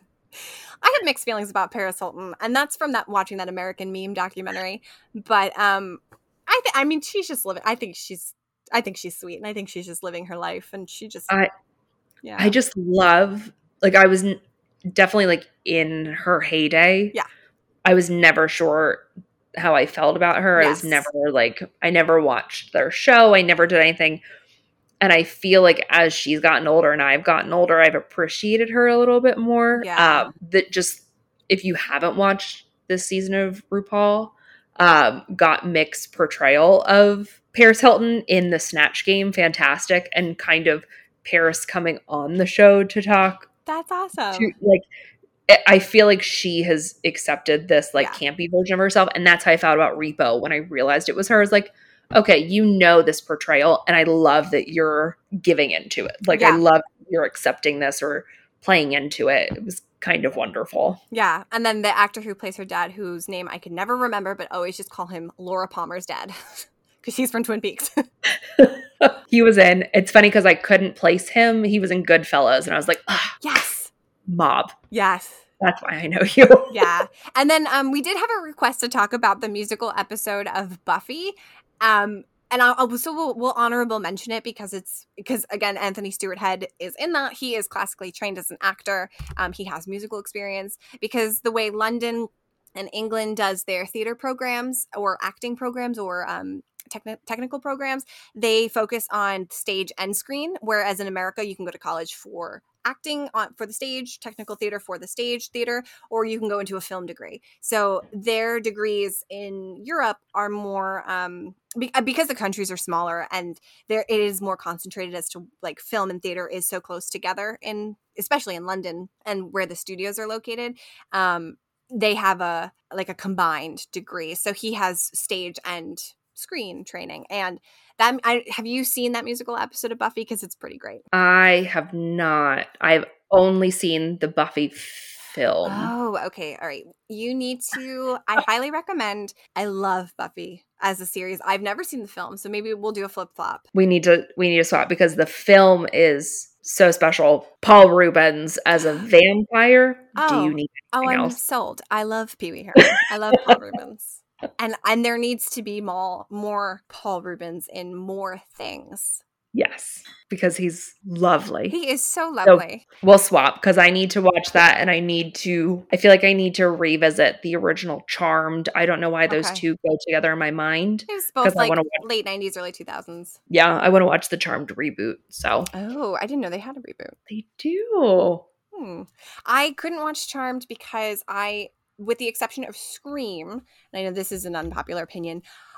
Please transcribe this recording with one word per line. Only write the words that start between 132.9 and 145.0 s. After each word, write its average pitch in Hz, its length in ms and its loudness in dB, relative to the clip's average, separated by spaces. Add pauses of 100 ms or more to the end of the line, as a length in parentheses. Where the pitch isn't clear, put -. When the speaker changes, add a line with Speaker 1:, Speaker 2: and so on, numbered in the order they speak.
Speaker 2:
only 185 420 4
seen 165 480 -4
the 156 100 -2
Buffy 151 440 -2
film. - 1000 -6
Speaker 1:
Oh, 226 440 -6 (100)
okay. 156 340 -14
All 165 60 -10
right. 139 180 -14 (240)
You 226 240 -8
need 254 280 -8 (120)
to, 262 440 -8 (100)
I - 140 -2
Speaker 2:
<laughs> - 60 -2
Speaker 1:
highly 247 240 -2
recommend, 220 640 -8 (220)
I 196 100 -6
love 190 520 -6
Buffy 175 480 -16 (160)
as 190 200 -4
a 185 40 -12
series. 185 400 -10
I've 196 160 -2
never 208 220 -6
seen 269 180 -12
the 202 60 -14
film, - 300 -14
so 196 120 -14
maybe 214 240 -8
we'll 208 180 -8
do 202 140 -8
a 190 40 -10
flip-flop. - 640 -12
Speaker 2:
We 190 120 6
need 180 180 4
to, 170 220 6 (120)
we 180 120 0
need 170 80 2
to 165 60 4
swap 160 260 0
because 170 260 2